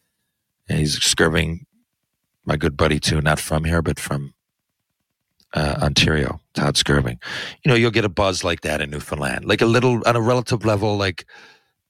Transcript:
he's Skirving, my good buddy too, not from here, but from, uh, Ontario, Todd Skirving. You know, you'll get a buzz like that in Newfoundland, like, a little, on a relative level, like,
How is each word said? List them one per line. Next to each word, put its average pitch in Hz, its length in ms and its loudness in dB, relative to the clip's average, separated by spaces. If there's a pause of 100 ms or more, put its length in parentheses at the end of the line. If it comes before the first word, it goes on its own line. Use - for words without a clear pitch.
(680)
he's 76 320 0
Skirving, 80 680 0 (800)
my 76 140 -2
good 73 180 -2
buddy 76 240 2
too, 80 220 0
not 76 180 0
from 80 260 -2
here, 82 180 2
but 73 160 -2
from, 69 340 -8 (1200)
uh, 73 280 0
Ontario, 76 600 0 (140)
Todd 71 180 0
Skirving. 67 480 0 (420)
You 151 60 2
know, 123 60 6
you'll 117 160 4
get 110 120 2
a 101 60 0
buzz 95 340 0
like 85 180 -2
that 76 200 -4
in 73 80 -6
Newfoundland, 71 560 -6
like, 107 160 2
a 117 60 6
little, 120 400 4
on 120 80 4
a 113 60 0
relative 120 440 0
level, 104 320 0
like, 98 280 -4 (640)